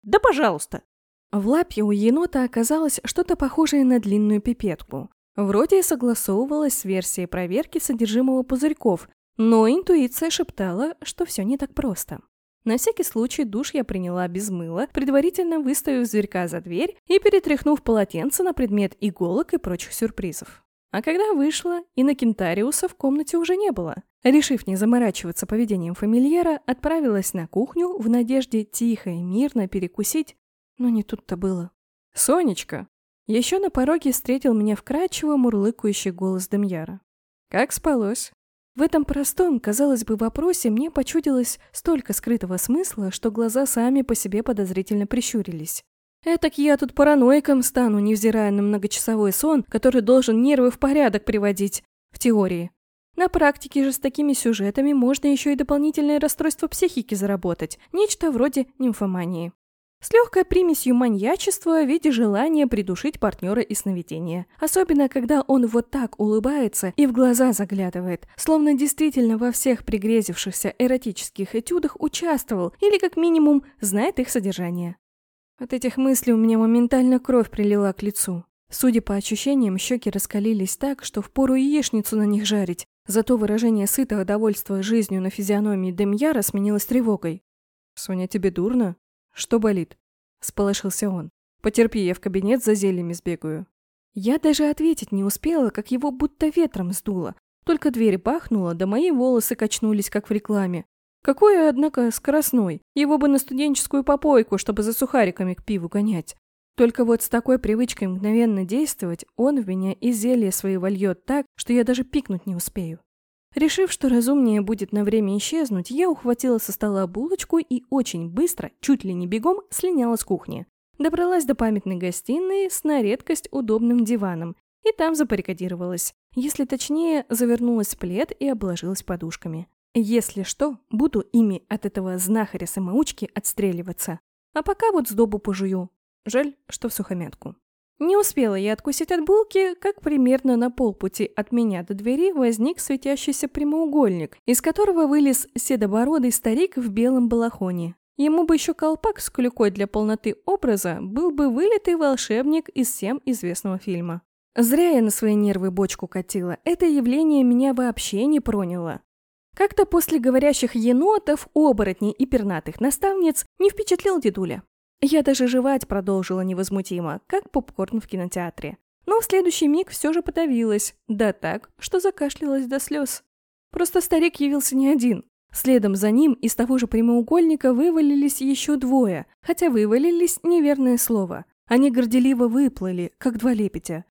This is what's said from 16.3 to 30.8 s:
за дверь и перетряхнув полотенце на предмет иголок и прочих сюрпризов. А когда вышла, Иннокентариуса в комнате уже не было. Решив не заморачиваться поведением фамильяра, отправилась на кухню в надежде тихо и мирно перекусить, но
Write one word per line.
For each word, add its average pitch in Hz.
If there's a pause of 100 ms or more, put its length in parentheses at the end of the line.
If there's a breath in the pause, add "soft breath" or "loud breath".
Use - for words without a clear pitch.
за 165
дверь 175
и 381
перетряхнув 311
полотенце 214
на 359
предмет 208
иголок 196
и 339
прочих -
сюрпризов. - (280)
А 214
когда 381
вышла, 311 (160)
Иннокентариуса 240
в -
комнате 294
уже 339
не 403
было. 175 (200)
Решив 269
не 190
заморачиваться 208
поведением 208
фамильяра, 285
отправилась 254
на 170
кухню 339
в 226
надежде 240
тихо 233
и 170
мирно 196
перекусить, 202 (420)
но 247